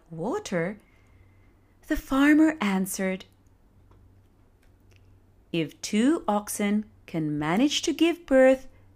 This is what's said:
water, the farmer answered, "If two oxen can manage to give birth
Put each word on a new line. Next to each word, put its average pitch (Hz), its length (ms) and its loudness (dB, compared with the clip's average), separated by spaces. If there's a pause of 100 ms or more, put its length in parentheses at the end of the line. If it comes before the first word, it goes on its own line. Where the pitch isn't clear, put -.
(100)
water, 196 720 -6 (1080)
the 311 80 -2
farmer 302 640 4
answered, 190 680 -4 (2250)
"If 160 280 -4
two 247 460 0
oxen 208 580 -2 (220)
can 151 320 -4
manage 185 440 0
to 339 100 -2
give 330 340 -2
birth 262 400 4 (300)